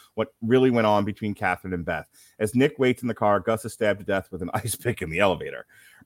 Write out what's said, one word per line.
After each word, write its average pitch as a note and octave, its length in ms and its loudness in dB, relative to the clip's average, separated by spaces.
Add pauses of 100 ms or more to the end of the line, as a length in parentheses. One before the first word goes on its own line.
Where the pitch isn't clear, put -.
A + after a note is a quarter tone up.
(140)
what A2 280 -4
really C3 280 6
went A#2 160 4
on G#2 180 4
between G#2 280 -4
Catherine F#2 420 -4
and F2 100 -4
Beth. D#2+ 240 -6 (320)
As G#2+ 160 -2
Nick C#3 200 2
waits B2+ 260 0
in B2 60 -4
the A2 60 -4
car, G#2 240 2
Gus A2 260 -2
is A2+ 80 -10
stabbed G2+ 280 -2
to F#2 40 -18
death F#2+ 280 -4
with F2+ 100 -10
an F2 80 -8
<laughs> - 40 -4
ice G2+ 200 -4
pick - 260 -6
in E2 100 -8
the E2+ 100 -2
elevator. D2 440 0 (400)